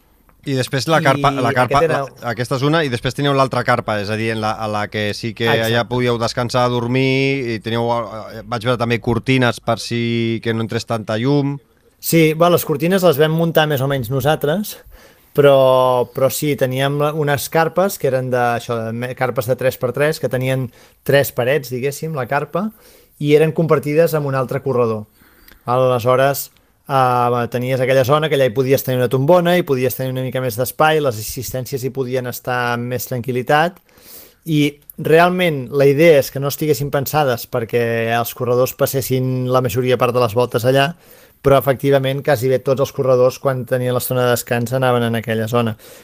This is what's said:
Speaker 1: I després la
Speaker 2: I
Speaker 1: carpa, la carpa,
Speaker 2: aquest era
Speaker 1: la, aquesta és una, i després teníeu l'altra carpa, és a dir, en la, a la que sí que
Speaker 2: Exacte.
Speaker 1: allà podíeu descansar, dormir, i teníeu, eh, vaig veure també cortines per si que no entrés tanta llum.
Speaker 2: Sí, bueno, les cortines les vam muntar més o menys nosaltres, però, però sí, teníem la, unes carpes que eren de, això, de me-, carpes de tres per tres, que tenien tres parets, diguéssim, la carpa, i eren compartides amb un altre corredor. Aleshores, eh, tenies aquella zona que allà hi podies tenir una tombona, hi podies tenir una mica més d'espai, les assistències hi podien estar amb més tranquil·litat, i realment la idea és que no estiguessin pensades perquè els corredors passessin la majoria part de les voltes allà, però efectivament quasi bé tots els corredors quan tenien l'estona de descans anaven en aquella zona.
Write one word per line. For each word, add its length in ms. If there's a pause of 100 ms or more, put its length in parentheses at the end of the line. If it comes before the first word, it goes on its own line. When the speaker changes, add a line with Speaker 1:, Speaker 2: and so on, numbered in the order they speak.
(460)
Speaker 1:
I 100
després 320
la 140
Speaker 2:
I 20
Speaker 1:
carpa, 280
la 200
carpa, 280
Speaker 2:
aquest 100
era 140
Speaker 1:
la, 280
aquesta 240
és 80
una, 200
i 80
després 240
teníeu 200
l'altra 280
carpa, 360
és 120
a 40
dir, 160
en 120
la, 100
a 140
la 200
que 260
sí 200
que 160
Speaker 2:
Exacte. 180
Speaker 1:
allà 200
podíeu 320
descansar, 500
dormir, 880
i 40
teníeu, 320
eh, 560
vaig 160
veure 160
també 240
cortines 560
per 200
si 640
que 100
no 100
entrés 240
tanta 300
llum. 400 (460)
Speaker 2:
Sí, 300
bueno, 220
les 120
cortines 360
les 160
vam 120
muntar 360
més 140
o 60
menys 240
nosaltres, 680 (580)
però, 760
però 160
sí, 300
teníem 400
la, 160
unes 340
carpes 480
que 140
eren 200
de, 80 (200)
això, 180
de 140
me-, 240
carpes 320
de 80
tres 240
per 160
tres, 240
que 100
tenien 380 (360)
tres 280
parets, 400
diguéssim, 440
la 120
carpa, 420 (500)
i 160
eren 200
compartides 580
amb 140
un 80
altre 260
corredor. 440 (600)
Aleshores, 840 (400)
eh, 600
tenies 300
aquella 240
zona 240
que 80
allà 140
hi 60
podies 280
tenir 160
una 100
tombona, 460
hi 80
podies 320
tenir 160
una 140
mica 180
més 160
d'espai, 400
les 240
assistències 640
hi 80
podien 320
estar 460
amb 180
més 160
tranquil·litat, 720 (640)
i 300 (260)
realment 720
la 160
idea 320
és 100
que 140
no 80
estiguessin 400
pensades 560
perquè 640
els 240
corredors 400
passessin 720
la 160
majoria 340
part 160
de 60
les 160
voltes 320
allà, 220 (540)
però 160
efectivament 640
quasi 280
bé 120
tots 200
els 120
corredors 440
quan 280
tenien 280
l'estona 300
de 100
descans 400
anaven 280
en 160
aquella 320
zona. 260 (260)